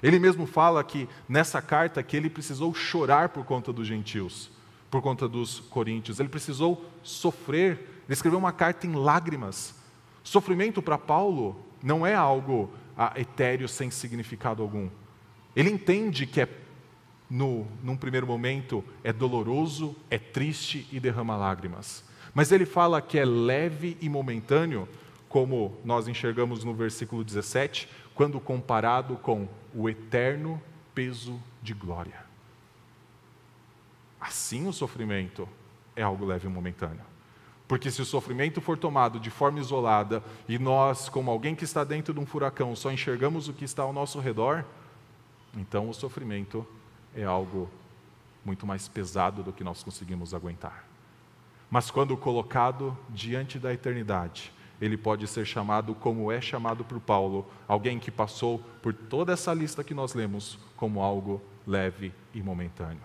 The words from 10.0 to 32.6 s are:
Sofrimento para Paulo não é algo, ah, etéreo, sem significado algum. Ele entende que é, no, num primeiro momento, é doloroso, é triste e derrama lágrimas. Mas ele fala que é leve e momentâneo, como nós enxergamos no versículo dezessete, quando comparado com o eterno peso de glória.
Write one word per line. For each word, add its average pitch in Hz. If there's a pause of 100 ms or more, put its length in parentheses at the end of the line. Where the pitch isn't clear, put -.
Sofrimento 196
para 151
Paulo 151 (240)
não 160
é 208
algo, 135 (240)
ah, 117
etéreo, 131
sem 123
significado 117
algum. 104 (680)
Ele 156
entende 190
que 135
é, 120 (800)
no, 123 (160)
num 127
primeiro 127
momento, 123 (200)
é 117
doloroso, 131 (140)
é 117
triste 139
e 131
derrama 117
lágrimas. 95 (280)
Mas 147
ele 190
fala 170
que -
é 143
leve 147
e 165
momentâneo, 135 (400)
como 120
nós 117
enxergamos 120
no 117
versículo 113
dezessete, 110 (240)
quando 143
comparado 127
com 104 (280)
o 113
eterno 131 (360)
peso 123 (220)
de 110
glória. 87 (1900)